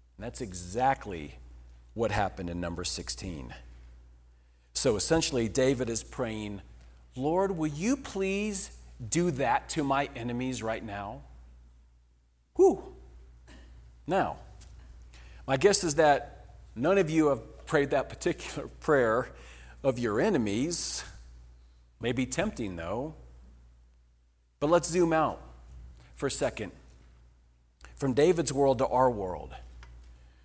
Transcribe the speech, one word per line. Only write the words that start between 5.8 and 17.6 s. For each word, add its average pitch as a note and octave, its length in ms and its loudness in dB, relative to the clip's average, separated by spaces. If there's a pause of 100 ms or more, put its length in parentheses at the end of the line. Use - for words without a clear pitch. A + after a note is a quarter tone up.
is A2+ 140 -4
praying, G#2+ 580 -6 (540)
"Lord, F3 420 0
will D#3 100 -2
you E3+ 280 -2
please G3 760 -4 (360)
do E3+ 240 2
that C3 380 0
to D#3 140 0
my C#3 320 0
enemies A#2+ 460 -4
right A2 220 -4
now?" G2+ 380 -10 (1300)
Whew. - 400 4 (1080)
Now, C#3 320 0 (1080)
my C3+ 100 2
guess F#3+ 260 6
is D3+ 120 0
that - 640 2 (180)
none D#3 220 2
of E3+ 120 2
you D#3 180 4
have - 380 -2